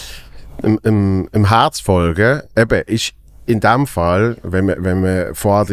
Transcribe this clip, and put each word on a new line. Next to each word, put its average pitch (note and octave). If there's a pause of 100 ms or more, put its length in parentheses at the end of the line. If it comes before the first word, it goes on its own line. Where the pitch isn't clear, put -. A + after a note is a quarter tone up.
(640)
im, G#2+
im, G2
im G#2
Herz A#2
folgen, F#2 (160)
eben, A2+
ist - (320)
in A2+
dem A#2
Fall, F#2+
wenn F#2
man, F#2
wenn F#2
man F#2
vorher G2+